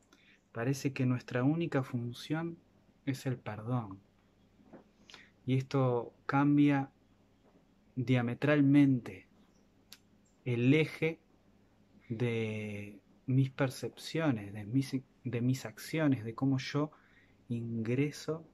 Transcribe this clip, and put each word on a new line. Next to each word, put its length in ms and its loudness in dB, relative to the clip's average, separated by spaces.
Parece 400 -2
que 140 0
nuestra 380 0
única 380 2
función 760 -6
es 200 -4
el 120 -2
perdón. 600 -6
Y 100 2
esto 580 0
cambia 640 4
diametralmente 1300 4
el 300 2
eje 460 0
de 920 -4
mis 240 2
percepciones, 1040 -4
de 120 -10
mis, 320 -2
de 160 -2
mis 240 0
acciones, 600 -2
de 100 -8
cómo 240 0
yo 320 -4
ingreso 1040 -4